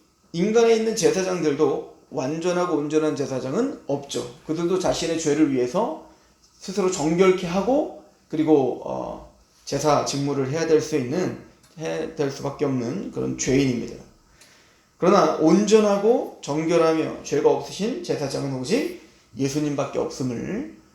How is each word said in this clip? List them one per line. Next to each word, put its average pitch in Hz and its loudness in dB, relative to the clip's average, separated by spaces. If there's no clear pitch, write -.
인간에 220 4
있는 220 0
제사장들도 156 0
완전하고 165 -2
온전한 151 0
제사장은 135 -4
없죠. 127 -6
그들도 175 0
자신의 160 -2
죄를 143 2
위해서 175 -2
스스로 185 -2
정결케 180 2
하고, 214 0
그리고, 143 4
어, - -8
제사 139 2
직무를 139 -2
해야 160 -2
될 156 6
수 - -4
있는, 135 -4
해야 160 -8
될 139 -2
수밖에 135 -6
없는 135 -4
그런 131 -6
죄인입니다. 127 0
그러나 170 4
온전하고 208 4
정결하며 160 0
죄가 151 2
없으신 196 -2
제사장은 135 -4
오직 240 -2
예수님밖에 139 -2
없음을, 131 -6